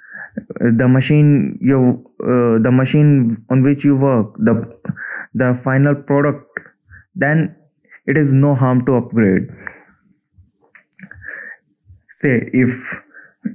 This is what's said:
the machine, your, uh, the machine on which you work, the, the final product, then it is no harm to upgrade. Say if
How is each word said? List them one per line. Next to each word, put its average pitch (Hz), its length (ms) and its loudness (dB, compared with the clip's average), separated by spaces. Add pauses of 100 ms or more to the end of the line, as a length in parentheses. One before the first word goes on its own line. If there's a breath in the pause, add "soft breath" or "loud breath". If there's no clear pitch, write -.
(600 loud breath)
the 117 260 2
machine, 139 760 2
your, 127 320 2 (280)
uh, 120 400 2
the 127 80 2
machine 131 800 2
on 131 120 2
which 143 220 0
you 143 120 2
work, 131 420 0
the, 110 400 -2 (560 loud breath)
the 123 200 0
final 135 400 0
product, 143 520 -2 (680 soft breath)
then 151 420 -2 (500 soft breath)
it 139 100 0
is 139 180 2
no 143 200 2
harm 127 300 0
to 135 100 0
upgrade. 113 540 0 (2500 loud breath)
Say 127 420 -2
if 127 500 -2 (520 loud breath)